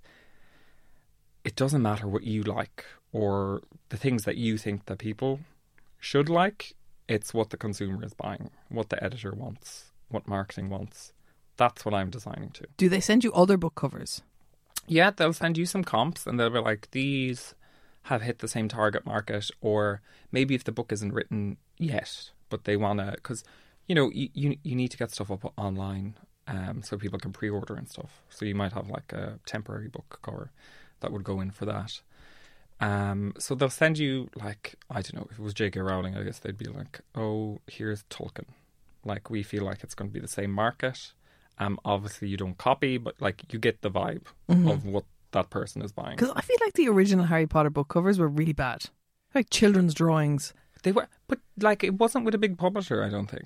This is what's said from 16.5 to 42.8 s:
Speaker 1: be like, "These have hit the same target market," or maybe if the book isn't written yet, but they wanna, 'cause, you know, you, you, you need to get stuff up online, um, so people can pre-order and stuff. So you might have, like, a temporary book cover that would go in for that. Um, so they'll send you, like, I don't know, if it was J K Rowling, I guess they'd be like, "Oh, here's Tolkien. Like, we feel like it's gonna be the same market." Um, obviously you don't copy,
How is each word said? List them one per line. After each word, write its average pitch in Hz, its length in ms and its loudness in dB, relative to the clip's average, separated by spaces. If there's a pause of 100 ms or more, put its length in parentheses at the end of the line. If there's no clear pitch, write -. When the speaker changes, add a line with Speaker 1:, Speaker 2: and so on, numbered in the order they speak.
Speaker 1:
be 120 80 0
like, 110 320 -2
"These 135 640 -2 (500)
have 117 180 0
hit 117 180 -4
the 113 80 -6
same 110 200 -2
target 107 380 0
market," 107 440 -4 (100)
or 104 400 2 (320)
maybe 135 220 2
if 123 100 -2
the 120 80 -4
book 117 200 -4
isn't 101 200 -4
written 101 440 -2 (220)
yet, - 520 -4 (200)
but - 140 -8
they 104 120 2
wanna, 101 460 0
'cause, - 220 -10 (420)
you 185 80 0
know, 139 160 4
you, - 240 -4
you, 139 280 0
you 131 120 -4
need 127 160 0
to - 80 -16
get 120 120 -4
stuff 101 200 -8
up - 260 -6
online, 98 580 -4 (320)
um, 98 360 -6
so 104 160 -8
people 104 200 -6
can 101 140 -8
pre-order 104 420 -6
and - 140 -10
stuff. - 400 -16
So - 160 -10
you 101 100 -2
might 101 200 -2
have, 98 160 -8
like, - 240 -10
a 104 320 -8
temporary 107 420 -10
book - 340 -16
cover - 280 -12 (500)
that - 120 -6
would 101 120 -8
go 98 160 -4
in 95 100 -6
for 101 140 -10
that. 104 380 -8 (800)
Um, 101 580 0
so - 160 -4
they'll 131 160 2
send 160 280 2
you, 135 360 0
like, 104 400 -12 (160)
I 117 100 -4
don't - 140 -10
know, - 160 -10
if 110 80 -16
it 107 40 -10
was 104 120 -6
J 104 160 0
K 95 100 -6
Rowling, 95 360 -2
I 101 80 -4
guess 110 160 -8
they'd 104 180 -8
be 107 80 -10
like, 98 340 -12 (140)
"Oh, 107 520 -4
here's 107 380 -6
Tolkien. - 440 -12 (560)
Like, 101 260 -6
we 107 120 -2
feel 101 220 -4
like 95 180 -6
it's - 120 -14
gonna 101 160 -8
be 104 100 -8
the - 80 -10
same 98 220 -4
market." 120 640 -2 (440)
Um, 101 280 -2
obviously 101 440 -2
you 98 80 -2
don't 92 220 -6
copy, 131 400 2